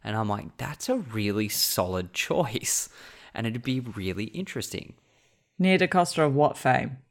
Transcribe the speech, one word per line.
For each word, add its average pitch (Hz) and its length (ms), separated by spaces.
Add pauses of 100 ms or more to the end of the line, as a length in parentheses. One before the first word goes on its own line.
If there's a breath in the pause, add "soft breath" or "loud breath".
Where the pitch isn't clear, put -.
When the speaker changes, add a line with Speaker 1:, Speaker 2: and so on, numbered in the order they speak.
Speaker 1:
And 107 140
I'm 107 120
like, - 280
"That's 135 320
a 254 80
really 107 540
solid 92 640
choice. - 760 (460 loud breath)
And 117 120
it'd 117 160
be 131 180
really 98 440
interesting." - 680 (640)
Speaker 2:
Nia 185 180
DaCosta 180 460
of 143 120
what 147 220
fame? 127 400 (140)